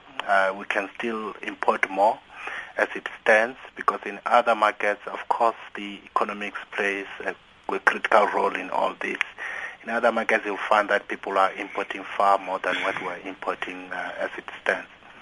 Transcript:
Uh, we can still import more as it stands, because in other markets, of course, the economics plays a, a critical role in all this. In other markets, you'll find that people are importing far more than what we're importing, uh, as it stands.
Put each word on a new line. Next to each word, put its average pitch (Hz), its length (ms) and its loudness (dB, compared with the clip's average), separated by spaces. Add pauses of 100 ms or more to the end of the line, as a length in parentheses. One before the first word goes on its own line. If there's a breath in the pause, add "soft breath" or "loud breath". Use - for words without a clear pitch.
(280)
Uh, 98 260 4
we 101 120 -10
can 98 320 -2
still 110 420 -4
import 107 480 -2
more 98 300 2 (580 loud breath)
as 107 180 4
it - 140 -8 (140)
stands, 113 340 6 (180)
because - 300 -2
in 101 220 -8
other 117 280 6
markets, 104 520 2
of 98 240 -8
course, 113 260 2 (200)
the 101 280 -10
economics 104 540 -4 (140)
plays 98 340 -2 (180)
a, 95 100 -4 (400)
a 98 40 -2
critical - 560 4
role 98 200 2
in - 140 -4
all - 320 -2
this. 101 160 -4 (640 loud breath)
In - 60 -12
other 117 240 2
markets, 110 320 0
you'll 101 140 -4
find 104 320 2
that 101 180 2
people 98 300 -2
are 95 160 6
importing 98 500 -8 (140)
far 98 180 6
more 95 220 -2
than 90 240 0
what 95 200 -2
we're 90 140 -6 (100)
importing, 90 640 -8
uh, 90 280 -8
as 95 180 -4
it - 80 -12 (180)
stands. 92 240 -2 (340 loud breath)